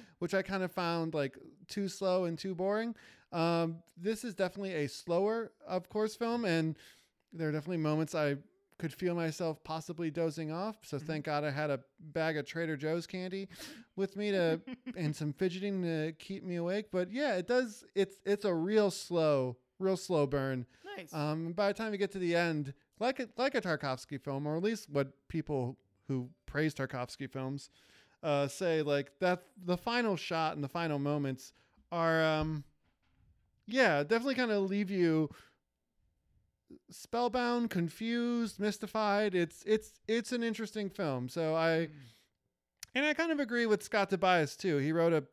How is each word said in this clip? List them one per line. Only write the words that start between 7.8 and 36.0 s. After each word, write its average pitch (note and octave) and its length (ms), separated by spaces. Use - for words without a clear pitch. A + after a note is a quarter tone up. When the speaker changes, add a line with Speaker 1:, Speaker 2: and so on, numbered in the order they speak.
Speaker 1:
I D3 220
could D#3+ 140
feel F3+ 200
myself E3 500
possibly D#3+ 460
dozing D#3+ 420
off. F3+ 320
So - 140
Speaker 2:
Mm-hmm. C3+ 80
Speaker 1:
thank D#3 200
God D3 180
I D3+ 80
had D3 180
a C3+ 120
bag D#3+ 380
of C#3+ 80
Trader D#3+ 320
Joe's E3+ 280
candy F#3+ 440
with G3 180
me G#3 160
to, E3 300
Speaker 2:
<laughs> - 180
Speaker 1:
and D#3 200
some D3+ 180
fidgeting F#3 480
to E3 380
keep - 240
me F3 120
awake. F3+ 360
But F3+ 200
yeah, B3+ 240
it F3+ 120
does. B3 360
It's, F#3+ 200
it's G3+ 200
a F#3+ 80
real G3 380
slow, D3 640
real F#3+ 200
slow D#3 280
burn. C3 400
Speaker 2:
Nice. E3+ 180
Speaker 1:
Um, D#3 340
and E3+ 80
by G3+ 120
the G3+ 60
time A3 180
you G3+ 60
get G3 160
to G3 60
the F3 160
end, D#3 380
like B3+ 200
a, A#3+ 160
like C4 200
a A#3 60
Tarkovsky C#3+ 600
film, C#3+ 240
or D3+ 80
at E3+ 80
least G#3+ 260
what C#3 200
people C3+ 500
who C3 220
praise D3+ 280
Tarkovsky B2+ 560
films, C3+ 400
uh, C#3+ 240
say, D#3+ 340
like, C#3+ 380
that F3+ 240
the F3+ 120
final A#3 380
shot D#3+ 400
and C#3+ 80
the C3+ 60
final D3+ 280
moments C#3 540
are, E3 320
um, D#3 400
yeah, G#3 360
definitely A#3 320
kinda A3+ 240
leave G3 300
you E3 400